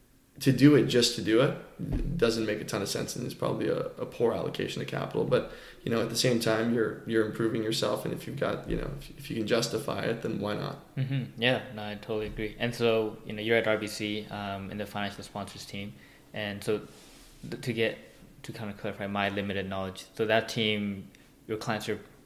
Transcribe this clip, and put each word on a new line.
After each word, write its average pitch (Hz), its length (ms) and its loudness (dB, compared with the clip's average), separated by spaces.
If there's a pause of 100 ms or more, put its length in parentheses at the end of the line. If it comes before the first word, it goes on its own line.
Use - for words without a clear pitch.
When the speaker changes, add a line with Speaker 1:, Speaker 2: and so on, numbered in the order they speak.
(400)
Speaker 1:
to 139 100 4
do 139 240 10
it 110 120 8
just 120 300 4
to 107 60 -4
do 110 200 6
it - 760 -2
doesn't 113 280 2
make 104 140 -2
a - 40 -8
ton 107 160 -4
of 98 80 -2
sense, - 280 -4
and - 100 -4
it's - 80 -6
probably 117 340 -2
a, - 120 2 (180)
a - 80 -6
poor 120 260 2
allocation - 480 -2
of - 80 -6
capital. - 360 -2
But, - 280 2 (320)
you - 80 -2
know, 117 80 2
at 107 80 0
the 117 80 -6
same 120 240 4
time, 113 340 2
you're, 110 320 0
you're 113 200 4
improving 113 360 0
yourself, 113 440 0
and 110 80 -2
if - 120 -8
you've 135 140 -6
got, - 280 -2
you 57 100 0
know, - 200 -4
if, - 200 -14
if - 120 -10
you 113 60 -4
can 113 100 -2
justify 113 580 0
it, 113 180 -2
then 110 180 -2
why 104 140 -2
not? - 420 -8
Speaker 2:
Mm-hmm. 131 440 -4
Yeah, 120 200 4 (160)
no, 107 60 -8
I 104 180 -6
totally 107 260 -4
agree. 104 320 -6
And 120 160 0
so, 113 520 4
you 110 80 -8
know, 107 80 -6
you're 113 160 6
at 110 100 4
R 107 80 4
B 104 100 -2
C, 104 440 -4
um, 98 400 -6
in 98 80 -6
the 104 80 -4
financial 101 360 -4
sponsors - 440 -10
team, 101 260 -10 (400)
and 101 320 -4
so 107 160 0 (680)
th-, 120 140 -8
to 120 120 0
get, 113 240 2 (440)
to - 100 -10
kind 107 180 -8
of 98 60 -10
clarify 101 300 -6
my 101 220 2
limited 98 400 -2
knowledge, 95 360 -6 (100)
so 113 120 0
that 110 220 4
team, 104 600 -2 (380)
your 107 120 -2
clients 107 300 -4
are 107 100 -2 (280)